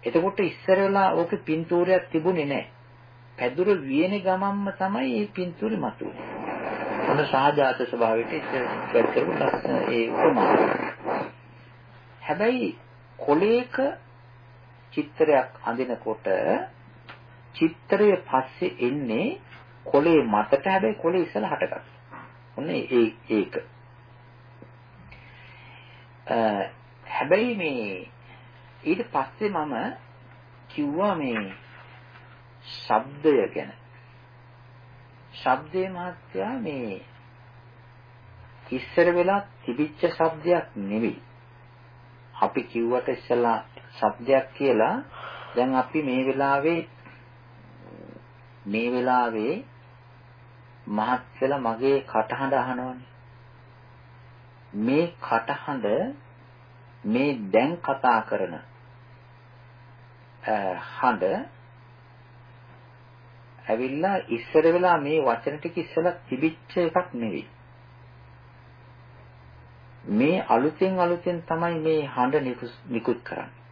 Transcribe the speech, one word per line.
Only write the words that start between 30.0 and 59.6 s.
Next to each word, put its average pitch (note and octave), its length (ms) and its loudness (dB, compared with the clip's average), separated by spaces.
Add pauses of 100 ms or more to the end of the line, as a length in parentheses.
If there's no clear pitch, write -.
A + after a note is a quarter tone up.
කිව්වා D#3+ 480 -2
මේ B2 280 -4 (1200)
ශබ්දය C#3+ 680 0 (140)
ගැන. - 240 -10 (1600)
ශබ්දේ D#3 580 -2
මහත්තයා F3+ 680 -6
මේ C3+ 460 -6 (1600)
ඉස්සර E3+ 440 2
වෙලා F3+ 300 2 (180)
තිබිච්ච C#3+ 460 -4
ශබ්දයක් D#3+ 600 0 (120)
නෙවෙයි. G#2 440 -4 (1120)
අපි - 280 0
කිව්වට A#2 460 -2
ඉස්සලා A#2+ 500 0 (320)
ශබ්දයක් C3+ 600 2
කියලා C3 460 2 (540)
දැන් B2+ 240 0
අපි C3 280 0
මේ C3 220 0
වෙලාවේ, C#3 560 2 (1800)
මේ A2 260 -2
වෙලාවේ B2 640 0 (1300)
මහත් A2 400 -2 (100)
වෙලා C#3 260 0
මගේ B2 420 2
කටහඬ C3+ 520 -2
අහනවනේ. B2+ 540 -4 (1600)
මේ C3 340 2 (120)
කටහඬ - 680 -2 (1160)
මේ B2 260 0 (160)
දැන් A2+ 320 4
කතා B2+ 440 2
කරන, - 320 -4 (1900)